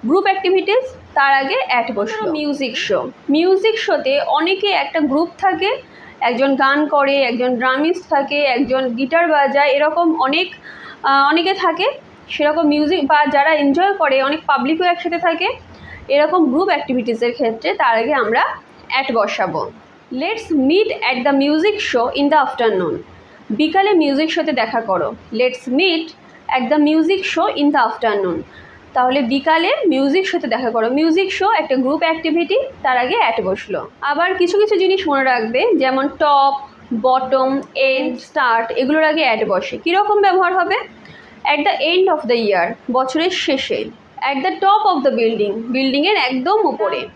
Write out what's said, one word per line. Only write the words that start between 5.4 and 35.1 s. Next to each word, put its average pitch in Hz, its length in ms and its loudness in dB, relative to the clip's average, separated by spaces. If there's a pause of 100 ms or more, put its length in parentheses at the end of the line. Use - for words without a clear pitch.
একজন 254 360 0
গান 285 300 2
করে, 277 360 2
একজন 247 340 0
ড্রামিস্ট 269 540 -2
থাকে, 285 320 0
একজন 262 460 0
গিটার 269 400 0
বাজায়, 285 400 2
এরকম 311 520 2
অনেক, 302 340 0 (480)
আহ, 277 260 4
অনেকে 339 260 2
থাকে। 381 520 -2 (220)
সেরকম 302 340 0
মিউজিক 302 440 2
বা 294 200 4
যারা 285 280 2
এনজয় 302 400 2
করে, 285 280 2
অনেক 294 240 -2
পাবলিকও 294 380 0
একসাথে 349 340 0
থাকে, 339 300 0 (600)
এরকম 311 380 4
গ্রুপ 294 220 0
অ্যাক্টিভিটিসের 240 640 -2
ক্ষেত্রে 226 420 -2
তার 190 240 2
আগে 247 160 0
আমরা 247 320 2 (540)
at 269 140 -4
বসাবো। 185 560 -2 (440)
"Let's 359 420 -4
meet 311 320 2
at 247 360 -4
the 277 180 2
music 311 320 2 (180)
show 254 300 0
in 285 80 2
the 294 160 4
afternoon।" 190 500 -2 (540)
বিকালে 320 420 2
মিউজিক 311 400 2
শোতে 320 200 -2
দেখা 233 280 -2
করো। 170 340 -2 (180)
"Let's 247 420 -2
meet 330 320 0 (520)
at 240 100 -2
the 294 100 2
music 311 420 2 (160)
show 349 200 0
in 285 140 2
the 285 100 2
afternoon।" 202 600 -2 (500)
তাহলে 254 300 0
বিকালে 311 540 0 (120)
মিউজিক 285 400 2
শোতে 339 180 -4
দেখা 247 240 -2
করো। 226 200 0
মিউজিক 320 420 2
শো 392 180 0
একটা 311 260 0
গ্রুপ 277 240 0
অ্যাক্টিভিটি, 330 580 0 (240)
তার 254 160 2
আগে 254 180 0
at 254 260 0
বসলো। 185 480 -6 (100)
আবার 320 340 0
কিছু 370 240 0
কিছু 427 180 2
জিনিস 381 320 0
মনে 269 160 2